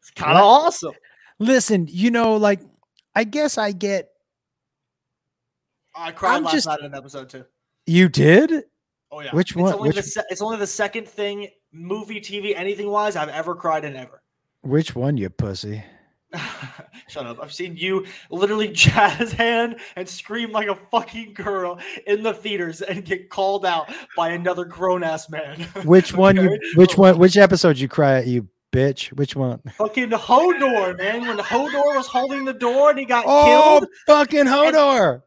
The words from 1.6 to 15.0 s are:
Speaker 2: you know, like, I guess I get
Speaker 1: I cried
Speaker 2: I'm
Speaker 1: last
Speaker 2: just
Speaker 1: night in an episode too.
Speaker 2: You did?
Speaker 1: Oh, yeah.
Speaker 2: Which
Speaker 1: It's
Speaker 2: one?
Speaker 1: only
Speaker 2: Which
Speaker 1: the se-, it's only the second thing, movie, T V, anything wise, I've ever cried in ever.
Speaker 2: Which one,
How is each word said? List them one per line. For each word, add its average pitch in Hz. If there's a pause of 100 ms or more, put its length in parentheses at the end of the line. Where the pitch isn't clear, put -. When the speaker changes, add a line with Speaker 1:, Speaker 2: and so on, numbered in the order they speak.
Speaker 2:
you 180
know, 233
like, 208 (540)
I 220
guess 294
I 214
get 196 (1800)
Speaker 1:
I 165
cried 190
Speaker 2:
I'm 311
Speaker 1:
last 160
Speaker 2:
just -
Speaker 1:
night 151
in 147
an 139
episode 135
too. 127 (420)
Speaker 2:
You 175
did? 202 (460)
Speaker 1:
Oh, 151
yeah. -
Speaker 2:
Which 180
Speaker 1:
It's -
Speaker 2:
one? 175
Speaker 1:
only 208
Speaker 2:
Which 202
Speaker 1:
the 202
se-, 196
it's 190
only 220
the 202
second 208
thing, 202 (220)
movie, 202
T 202
V, 202
anything 196
wise, 208
I've 151
ever 160
cried 160
in 143
ever. 127 (400)
Speaker 2:
Which 147
one, 135